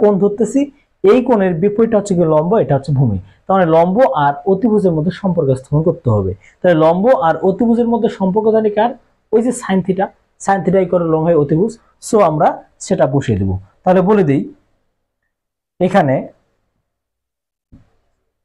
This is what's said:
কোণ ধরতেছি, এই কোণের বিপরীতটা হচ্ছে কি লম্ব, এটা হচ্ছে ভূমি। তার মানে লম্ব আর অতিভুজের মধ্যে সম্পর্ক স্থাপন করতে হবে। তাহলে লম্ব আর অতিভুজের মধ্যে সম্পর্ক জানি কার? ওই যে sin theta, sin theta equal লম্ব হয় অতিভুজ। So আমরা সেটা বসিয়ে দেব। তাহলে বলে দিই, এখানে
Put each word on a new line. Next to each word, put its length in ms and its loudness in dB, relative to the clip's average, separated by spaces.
কোণ 100 4
ধরতেছি, 380 0
এই 240 4
কোণের 340 2
বিপরীতটা 380 0
হচ্ছে 180 -4
কি 60 2
লম্ব, 180 0
এটা 140 -2
হচ্ছে 220 -6
ভূমি। 180 0
তার 120 -4
মানে 200 2
লম্ব 220 2
আর 80 0
অতিভুজের 440 0
মধ্যে 260 -2
সম্পর্ক 280 -2
স্থাপন 280 -2
করতে 280 -4
হবে। 160 -2
তাহলে 260 2
লম্ব 220 2
আর 80 0
অতিভুজের 440 0
মধ্যে 240 -2
সম্পর্ক 380 -2
জানি 220 0
কার? 140 0
ওই 140 2
যে 60 0
sin 240 -2
theta, 200 -2
sin 220 0
theta 220 2
equal 180 0
লম্ব 140 0
হয় 160 2
অতিভুজ। 280 0
So 60 0
আমরা 180 0
সেটা 280 0
বসিয়ে 260 -2
দেব। 120 -2
তাহলে 260 2
বলে 200 2
দিই, 120 0
এখানে 360 0